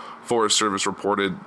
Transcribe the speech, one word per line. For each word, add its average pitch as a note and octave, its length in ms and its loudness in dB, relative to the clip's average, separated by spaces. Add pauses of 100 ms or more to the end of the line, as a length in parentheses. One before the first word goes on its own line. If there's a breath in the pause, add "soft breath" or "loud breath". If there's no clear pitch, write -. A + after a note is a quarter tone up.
(260 loud breath)
Forest A2 320 4
Service G2+ 280 0
reported, G2 600 0